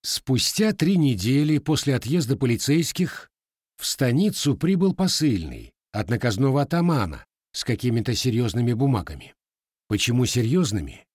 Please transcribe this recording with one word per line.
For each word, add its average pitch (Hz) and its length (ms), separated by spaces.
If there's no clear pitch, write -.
Спустя - 680
три 190 240
недели 139 600
после 143 360
отъезда 127 420
полицейских 143 920
в - 80
станицу 139 720
прибыл 185 380
посыльный 92 800
от 104 160
наказного 127 540
атамана 143 600
с - 120
какими-то 117 500
серьёзными 120 580
бумагами. 110 600
Почему 120 360
серьёзными? 113 800